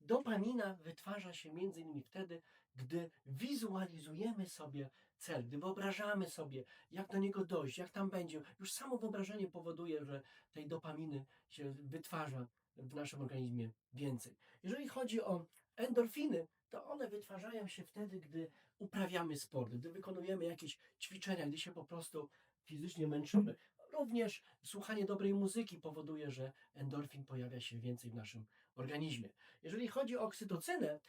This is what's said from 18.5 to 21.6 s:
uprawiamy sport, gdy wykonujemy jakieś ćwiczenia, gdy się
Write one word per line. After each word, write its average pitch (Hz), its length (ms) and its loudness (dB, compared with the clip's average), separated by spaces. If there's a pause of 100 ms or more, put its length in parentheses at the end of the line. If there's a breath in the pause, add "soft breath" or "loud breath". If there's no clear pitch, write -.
uprawiamy 175 580 2
sport, 123 360 0
gdy 127 200 -4
wykonujemy 185 520 0
jakieś 170 340 -2 (220 loud breath)
ćwiczenia, 185 460 0
gdy 147 120 0
się 175 140 -4